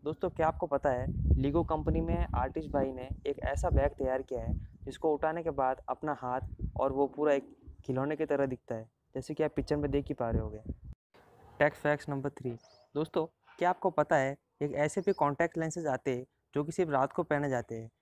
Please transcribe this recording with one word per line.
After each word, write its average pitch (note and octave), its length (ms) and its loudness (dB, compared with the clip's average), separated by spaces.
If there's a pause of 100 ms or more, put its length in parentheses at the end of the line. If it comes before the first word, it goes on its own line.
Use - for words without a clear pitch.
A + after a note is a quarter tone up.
दोस्तों, D#3+ 260 -2
क्या D#3+ 180 2
आपको D#3+ 200 0
पता C#3+ 220 2
है B2+ 180 0 (280)
Lego C#3 340 4
कंपनी D#3+ 320 2
में E3+ 340 0
आर्टिस्ट C3 360 -2
भाई C3+ 220 2
ने B2+ 160 -10 (160)
एक C#3+ 200 -2
ऐसा C#3+ 260 0
बैग C3+ 220 4
तैयार C3 280 -2
किया B2+ 200 -6
है A2+ 120 -4 (320)
जिसको D3+ 280 0
उठाने D#3+ 300 -2
के D#3+ 80 -2
बाद C3+ 380 0
अपना C#3+ 320 -4
हाथ B2+ 200 -4 (380)
और C3+ 140 2
वो C#3 140 2
पूरा D3 260 0
एक C#3 220 -4 (300)
खिलौने C3+ 300 -2
की D#3 100 -2
तरह C#3 200 2
दिखता B2 300 -6
है, A2+ 120 -10 (280)
जैसे C3 180 -6
कि D#3 100 0
आप D3 120 0
पिक्चर D3+ 200 0
में D3 160 0
देख C#3 160 0
ही - 60 -2
पा A#2 160 -2
रहे A2 120 0
होंगे। G#2+ 200 -8 (1000)
टेक D3 140 4
फैक्ट्स D3 360 -2
नंबर C#3 220 -2
थ्री। B2+ 200 -6 (440)
दोस्तों, D#3+ 300 0 (340)
क्या F3 100 4
आपको F#3 220 2
पता D3+ 240 2
है C#3 200 2 (260)
एक D3 140 -2
ऐसे D3 260 0
भी G3 120 2
कॉन्टैक्ट D3 440 2
लेंसेज D#3+ 300 -2
आते C3 280 0
हैं B2 100 -6 (300)
जो D3 80 2
कि D#3 80 -6
सिर्फ E3+ 200 0
रात C3+ 220 2
को F3 100 0
पहने D3 260 2
जाते A#2+ 260 -2
हैं। A2+ 140 -10 (120)